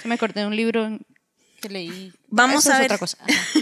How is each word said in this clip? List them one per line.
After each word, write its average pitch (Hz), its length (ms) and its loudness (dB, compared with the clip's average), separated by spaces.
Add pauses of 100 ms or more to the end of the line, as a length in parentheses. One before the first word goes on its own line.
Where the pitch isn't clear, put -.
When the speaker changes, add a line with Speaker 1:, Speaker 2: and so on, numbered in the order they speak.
Speaker 1:
Se 233 60 -10
me 233 80 -2
acordé 208 260 -4
de 208 60 -2
un 214 80 -4
libro 220 440 -2 (600)
que 214 80 -12
leí. 185 440 -12 (140)
Speaker 2:
vamos 254 380 4
Speaker 1:
Eso 285 60 4
Speaker 2:
a 269 40 6
Speaker 1:
es 269 60 4
Speaker 2:
ver, 269 60 4
Speaker 1:
otra 202 120 0
cosa. - 220 -6
Ajá. - 260 -2 (140)